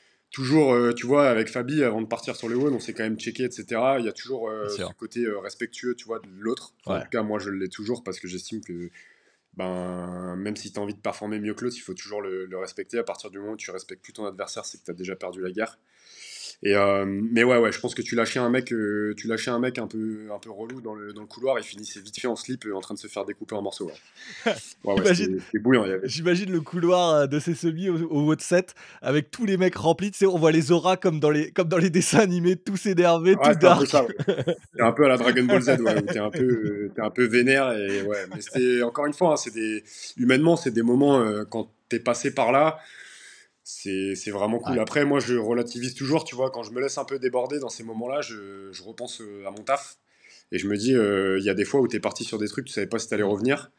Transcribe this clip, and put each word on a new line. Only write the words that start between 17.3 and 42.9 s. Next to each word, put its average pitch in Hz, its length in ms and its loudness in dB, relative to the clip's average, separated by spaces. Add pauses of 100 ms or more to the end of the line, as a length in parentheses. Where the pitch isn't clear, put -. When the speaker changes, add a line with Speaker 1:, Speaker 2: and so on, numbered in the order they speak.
Speaker 1:
ouais, 123 120 6
ouais, 113 140 4
je - 80 -8
pense 120 160 -4
que 120 60 -6
tu 120 140 -4
lâchais 117 240 2
un 123 100 2
mec, 123 240 0
euh, 104 420 -2
tu 113 120 -10
lâchais 113 220 -2
un 120 100 -2
mec 123 180 -2
un 113 100 -8
peu, 110 460 -8
un 101 60 -10
peu 113 100 -18
relou 113 320 -14
dans 110 120 -12
le, 104 200 -14
dans 107 80 -16
le 104 60 -18
couloir, 127 300 -2
il 107 60 -4
finissait 104 380 -16
vite 101 180 -16
fait 127 80 -4
en 117 80 -2
slip, 127 300 -10
euh, 104 100 -6
en 95 60 -6
train 104 140 -12
de - 40 -16
se 104 80 -16
faire 101 160 -8
découper 104 320 -10
en 101 60 -6
morceaux, 98 240 -8
ouais. 76 80 -10 (520)
Speaker 2:
<laughs> - 380 -4
Speaker 1:
Ouais, 101 100 0
ouais, 98 100 4
Speaker 2:
J'imagine, 180 220 4
Speaker 1:
c'était, 95 200 -2
c'était 107 140 -4
bouillant, 117 260 4
il 95 60 -2
y - 20 -2
avait 95 160 -4
Speaker 2:
j'imagine 175 420 -2
le 175 80 0
couloir, 170 540 2
euh, 147 140 4
de 143 120 0
ces 170 140 -2
semis 170 340 -2
au, 175 80 0 (140)
au 151 160 2
wod 156 160 2
sept, - 320 2 (280)
avec 143 300 0
tous 233 140 -4
les 196 100 2
mecs 180 200 4
remplis, 175 360 2
tu - 60 -14
sais, 196 80 4
on 185 120 4
voit 160 140 6
les 160 220 4
auras 175 240 4
comme 160 240 0
dans 151 80 6
les, 151 240 2
comme 175 160 2
dans 185 80 2
les 175 140 4
dessins 185 280 6
animés, 180 380 4
tous 196 300 -4
énervés, 175 480 6
Speaker 1:
Ouais, - 20 -6
Speaker 2:
tout - 80 0
Speaker 1:
c'est 151 60 10
un 147 40 8
peu 151 60 0
Speaker 2:
dark. 165 260 6
Speaker 1:
ça, 139 160 4
ouais. 147 520 -2 (200)
C'est 123 80 0
un 113 80 6
peu 143 140 4
à - 20 8
la 131 100 6
Dragon 123 280 4
Ball 151 160 4
Z, 123 180 4
ouais, 107 180 2
où - 100 0
t'es 165 120 -2
un 104 120 -2
peu, 143 120 0
euh, 104 500 0
t'es 117 80 -6
un 107 100 -2
peu 123 140 2
vénère, 123 460 4
et 101 300 -2
ouais, 101 240 -4 (100)
mais - 60 -10
c'était, 123 400 2
encore 120 240 -2
une 147 80 -2
fois, 170 200 4
hein, 139 40 2
c'est 117 160 -8
des, 110 280 -4 (360)
humainement, 131 400 6
c'est 131 140 -2
des 113 120 0
moments, 131 380 6
euh, 104 280 0
quand 110 220 -6 (160)
t'es 117 140 -2
passé 127 320 -2
par 123 180 0
là, 156 280 4 (920)